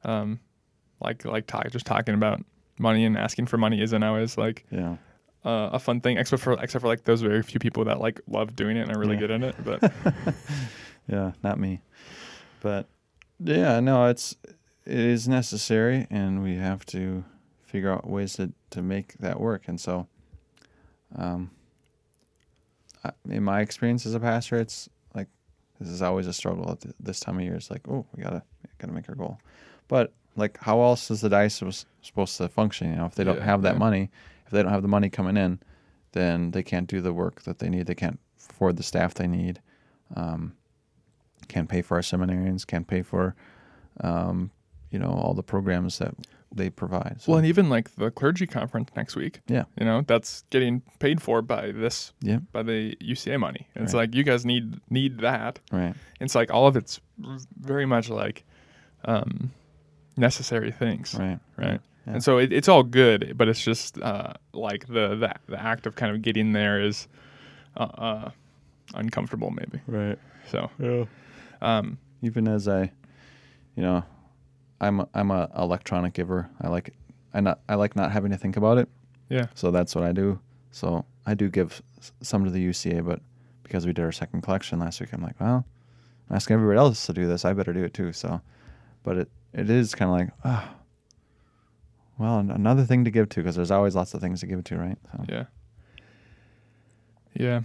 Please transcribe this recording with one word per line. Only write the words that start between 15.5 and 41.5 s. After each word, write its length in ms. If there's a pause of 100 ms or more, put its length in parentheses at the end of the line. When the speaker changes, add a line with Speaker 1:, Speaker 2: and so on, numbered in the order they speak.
Speaker 2:
and 340
we 120
have 320
to 360 (400)
figure 280
out 180
ways 240
to, 180 (200)
to 100
make 380
that 200
work. 280
And 120
so, 280 (1080)
um, 360 (1500)
I, 80 (180)
in 140
my 180
experience 440
as 100
a 40
pastor, 380
it's, 320 (240)
like, 140 (520)
this 100
is 120
always 260
a 60
struggle 380
at 100
th-, 180
this 200
time 180
of 60
year. 120
It's 140
like, 180
"Oh, 180 (100)
we 80
gotta, 180 (380)
gotta 140
make 140
our 80
goal." 220 (500)
But, 260 (220)
like, 220
how 240
else 300
is 100
the 80
diocese 560 (160)
supposed 360
to 120
function? 400
You 60
know, 100
if 100
they 80
don't 140
Speaker 1:
Yeah, 80
Speaker 2:
have 160
that 120
Speaker 1:
yeah. 60
Speaker 2:
money, 300 (360)
if 60
they 120
don't 80
have 100
the 60
money 220
coming 280
in, 220 (540)
then 380
they 120
can't 240
do 140
the 120
work 300
that 160
they 100
need. 160
They 100
can't 240 (300)
afford 280
the 60
staff 300
they 140
need. 340 (540)
Um, 400 (920)
can't 220